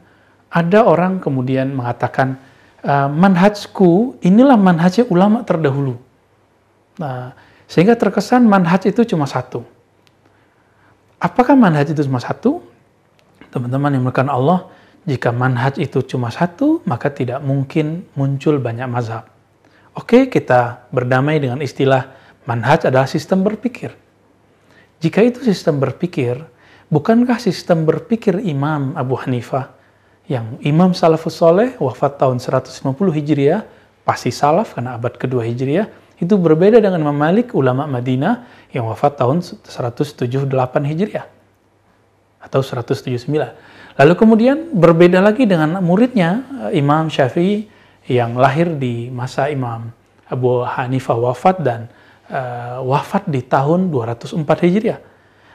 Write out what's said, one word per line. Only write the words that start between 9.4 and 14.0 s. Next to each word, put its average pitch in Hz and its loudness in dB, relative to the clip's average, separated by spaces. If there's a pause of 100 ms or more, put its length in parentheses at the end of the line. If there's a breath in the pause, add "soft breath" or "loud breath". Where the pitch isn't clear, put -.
Apakah 254 4
manhaj 160 4
itu 151 -2
cuma 131 -2
satu? - -4 (880)
Teman-teman 135 -2
yang 131 0